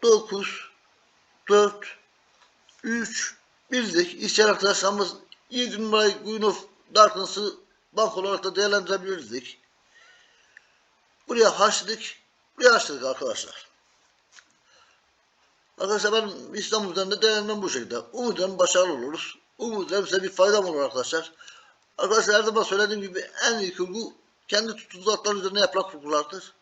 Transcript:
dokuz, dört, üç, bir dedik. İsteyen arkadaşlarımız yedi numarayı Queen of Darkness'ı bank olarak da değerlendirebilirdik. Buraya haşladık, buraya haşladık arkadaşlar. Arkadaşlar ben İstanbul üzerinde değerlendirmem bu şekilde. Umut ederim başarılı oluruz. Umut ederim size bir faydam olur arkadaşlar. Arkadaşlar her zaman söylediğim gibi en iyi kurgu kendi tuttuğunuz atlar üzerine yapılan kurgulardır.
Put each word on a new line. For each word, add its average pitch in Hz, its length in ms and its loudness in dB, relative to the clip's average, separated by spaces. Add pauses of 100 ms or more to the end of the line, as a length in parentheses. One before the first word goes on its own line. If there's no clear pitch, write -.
dokuz, 202 680 0 (760)
dört, 202 380 4 (960)
üç, 226 540 -4 (340)
bir 233 240 -2
dedik. 175 280 0
İsteyen 214 260 4
arkadaşlarımız 196 680 0 (360)
yedi 233 320 -6
numarayı 214 420 0
Queen 214 180 -6
of 202 240 -2 (280)
Darkness'ı 202 640 4 (360)
bank 208 240 0
olarak 190 280 -2
da 185 120 -4
değerlendirebilirdik. 185 1040 -2 (1700)
Buraya 220 320 4
haşladık, 208 400 2 (560)
buraya 240 180 8
haşladık 143 300 -2
arkadaşlar. 127 640 -6 (2000)
Arkadaşlar 202 340 0
ben 208 420 -4
İstanbul 208 380 -2
üzerinde 190 300 -2
değerlendirmem 214 400 0
bu 175 80 -2
şekilde. 120 280 -6
Umut 220 400 -6
ederim 185 200 -2
başarılı 180 340 4
oluruz. 135 460 -8 (200)
Umut 202 340 -6
ederim 196 140 0
size 185 160 0
bir 185 100 -6
faydam 202 320 4
olur 156 180 -2
arkadaşlar. 127 500 -4 (680)
Arkadaşlar 202 380 4
her 220 60 6
zaman 214 200 2
söylediğim 202 400 0
gibi 185 280 -10 (120)
en 233 160 0
iyi 185 180 -4
kurgu 185 380 -8 (340)
kendi 220 280 -4
tuttuğunuz 185 320 -8
atlar 208 260 0
üzerine 190 260 -2
yapılan 185 300 0
kurgulardır. 151 720 -6